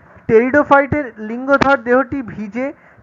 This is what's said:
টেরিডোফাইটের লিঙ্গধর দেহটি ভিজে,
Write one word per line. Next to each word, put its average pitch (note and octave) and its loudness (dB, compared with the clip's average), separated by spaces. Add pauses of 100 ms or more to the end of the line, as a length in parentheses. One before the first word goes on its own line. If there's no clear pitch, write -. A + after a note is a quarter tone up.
(260)
টেরিডোফাইটের C#4 2
লিঙ্গধর C4 0
দেহটি B3+ -2
ভিজে, G#3+ -8 (300)